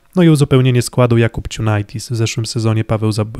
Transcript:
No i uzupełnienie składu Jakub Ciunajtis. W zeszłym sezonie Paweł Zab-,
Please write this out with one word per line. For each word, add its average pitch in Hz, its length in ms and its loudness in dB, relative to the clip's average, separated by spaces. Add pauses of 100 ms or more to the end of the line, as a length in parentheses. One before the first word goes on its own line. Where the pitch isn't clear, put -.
(160)
No 180 80 4
i 165 60 6
uzupełnienie 131 520 2
składu 117 360 0
Jakub 117 300 -2
Ciunajtis. 107 640 -4
W 123 60 -6
zeszłym 113 300 -4
sezonie 110 380 -2
Paweł 110 260 -2
Zab-, 110 300 -4